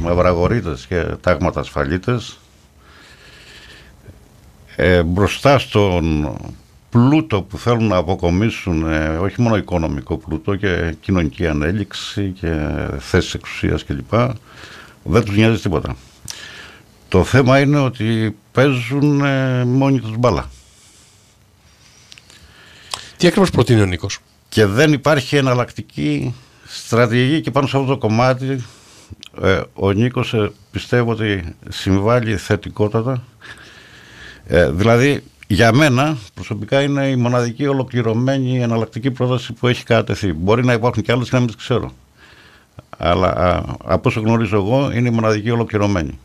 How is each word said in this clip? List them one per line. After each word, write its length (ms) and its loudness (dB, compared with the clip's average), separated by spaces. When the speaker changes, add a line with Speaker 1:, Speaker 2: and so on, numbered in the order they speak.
Speaker 1:
μαυραγορείτες 840 0
και 180 -2
τάγματα 400 0
ασφαλίτες, 800 -4
ε, 260 4
μπροστά 560 2
στον 800 0
πλούτο 520 2
που 160 -10
θέλουν 280 0
να 100 2
αποκομίσουν, 960 0
ε, 160 0
όχι 320 -2
μόνο 160 2
οικονομικό 600 -4
πλούτο 400 -6
και 440 -2
κοινωνική 460 -2
ανέλυξη 920 -4
και 160 -2
θέσεις 360 -2
εξουσίας 500 -4
κλπ, 280 -8
δεν 220 2
τους 120 -4
νοιάζει 240 4
τίποτα. 360 -4
Το 160 4
θέμα 360 4
είναι 180 4
ότι 580 -2
παίζουν, 720 2
ε, 400 0
μόνοι 360 2
τους 160 -8
μπάλα. 340 0
Speaker 2:
Τι 100 4
ακριβώς 240 4
προτείνει 300 4
ο 60 4
Νίκος; 320 -4
Speaker 1:
Και 180 4
δεν 260 4
υπάρχει 440 0
εναλλακτική 960 -2
στρατηγική 760 0
και 100 -6
πάνω 160 0
σε 100 -2
αυτό 120 0
το 100 0
κομμάτι, 640 0
ε, 180 2
ο 160 0
Νίκος, 440 0
ε, 160 0
πιστεύω 400 -2
ότι 460 -4
συμβάλλει 680 0
θετικότατα. 840 -2
Ε, 240 2
δηλαδή, 520 2
για 260 4
μένα, 440 2
προσωπικά, 480 -2
είναι 240 0
η 100 0
μοναδική 500 0
ολοκληρωμένη 960 0
εναλλακτική 480 -2
πρόταση 420 -2
που 140 -2
έχει 180 0
κατατεθεί. 480 0
Μπορεί 320 2
να 80 4
υπάρχουν 300 0
και 100 -2
άλλες 160 -2
και 60 -4
να 40 4
μην 100 0
τις 80 -10
ξέρω. 360 -4
Αλλά, 380 0
α, 260 0
από 240 0
όσο 120 -2
γνωρίζω 360 0
εγώ, 380 0
είναι 140 0
η 20 -2
μοναδική 400 0
ολοκληρωμένη. 760 -2